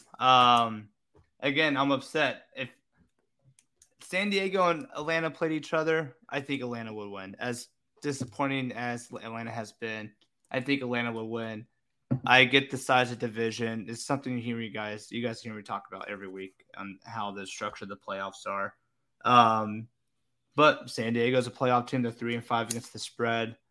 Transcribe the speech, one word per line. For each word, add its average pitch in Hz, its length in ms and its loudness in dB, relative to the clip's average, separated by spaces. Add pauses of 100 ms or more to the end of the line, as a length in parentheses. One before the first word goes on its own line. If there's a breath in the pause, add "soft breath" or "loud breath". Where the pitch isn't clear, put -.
(180)
Um, 120 680 6 (520)
again, 143 360 0
I'm 139 140 2
upset. 135 540 0 (120)
If 131 140 -8 (1300)
San 196 260 -2
Diego 190 380 2
and 160 180 -2 (100)
Atlanta 160 340 -2
played 160 220 -2
each 156 220 -4
other, 160 420 0 (140)
I 143 100 -4
think 139 220 -6
Atlanta 117 320 -8
would 104 160 -10
win. 98 280 -12
As 120 300 -6 (320)
disappointing 135 720 -4
as 120 380 -6 (120)
Atlanta 113 280 -8
has 113 220 -10
been, 110 400 -10 (380)
I 131 100 -2
think 139 200 0
Atlanta 120 320 -2
would 113 120 -6
win. 113 420 -6 (580)
I 131 200 10
get 139 260 4
the 131 80 -2
size 123 340 2
of 113 60 -8
division. 113 720 -2
It's 117 180 -10
something 135 260 -2
you 120 100 -4
hear 117 140 -6
me 113 140 -8
guys, 107 400 -8
you 117 120 -6
guys 113 200 -6
hear 113 100 -12
me 107 100 -12
talk 101 300 -8
about 95 160 -12
every 98 200 -10
week 95 360 -14 (140)
on 98 260 -12
how 107 280 -8
the 98 140 -10
structure 107 380 -10
of 98 60 -10
the 101 60 -12
playoffs 98 500 -10
are. 98 280 -6 (500)
Um, 113 640 4 (680)
but 143 340 4
San 117 240 -4
Diego's 120 360 2
a - 20 -10
playoff 123 380 2
team. 127 140 -2
They're 117 100 -2
three 117 240 -6
and 117 80 -8
five 117 260 -2
against 117 220 -8
the 110 80 -14
spread. 113 560 -2 (140)